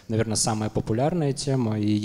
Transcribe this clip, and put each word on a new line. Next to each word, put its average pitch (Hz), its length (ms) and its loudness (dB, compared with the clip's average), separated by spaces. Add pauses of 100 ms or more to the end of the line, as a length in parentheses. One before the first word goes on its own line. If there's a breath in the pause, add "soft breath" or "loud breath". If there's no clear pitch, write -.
наверное, 110 260 0
самая 107 340 0
популярная 139 640 0
тема. 131 460 0
И 104 80 0 (180)